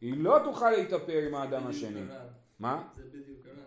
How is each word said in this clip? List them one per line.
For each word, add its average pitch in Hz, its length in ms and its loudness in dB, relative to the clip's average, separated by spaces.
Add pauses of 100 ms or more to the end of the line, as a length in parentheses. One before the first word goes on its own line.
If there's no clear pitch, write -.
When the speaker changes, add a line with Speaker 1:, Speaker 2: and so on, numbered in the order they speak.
Speaker 1:
היא 123 220 -4
לא 262 200 8
תוכל 240 280 4
להתאפר 170 560 0
עם 147 80 -4
האדם 135 240 -2
Speaker 2:
בדיוק 127 100 -6
Speaker 1:
השני. 107 300 -6
Speaker 2:
הר"ן. 95 280 -12 (320)
Speaker 1:
מה? 135 240 -2 (140)
Speaker 2:
זה - 60 -16 (160)
בדיוק 139 260 -18
הר"ן. 135 220 -20